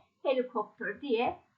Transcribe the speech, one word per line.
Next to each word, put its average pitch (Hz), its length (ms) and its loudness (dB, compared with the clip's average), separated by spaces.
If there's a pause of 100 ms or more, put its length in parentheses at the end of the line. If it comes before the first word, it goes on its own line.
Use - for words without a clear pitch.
(240)
helikopter 233 760 -2
diye 233 380 0 (180)